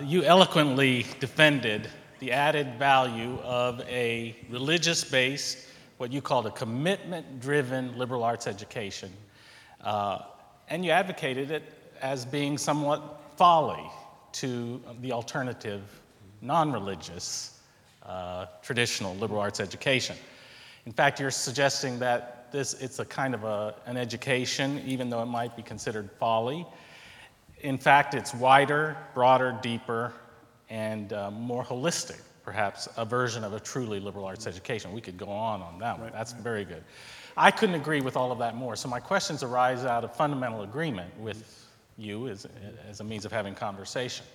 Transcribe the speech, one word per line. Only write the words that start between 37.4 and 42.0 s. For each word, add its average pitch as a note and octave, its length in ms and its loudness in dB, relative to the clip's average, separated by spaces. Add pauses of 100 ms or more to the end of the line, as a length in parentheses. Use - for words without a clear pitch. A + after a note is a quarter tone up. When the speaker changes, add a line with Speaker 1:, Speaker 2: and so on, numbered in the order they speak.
Speaker 1:
couldn't G3 240 0
agree D3 260 0
with C3 140 -2
all B2+ 160 0
of A#2 80 -4
that A#2 160 -2
more. A#2+ 200 -6
So - 120 -8
my B2 120 -4
questions F3 440 -2
arise B2 400 2
out A#2+ 200 0
of A#2 120 -8
fundamental B2+ 460 0
agreement G#2 580 -6
with A2 440 -10 (340)
you G#2+ 300 -8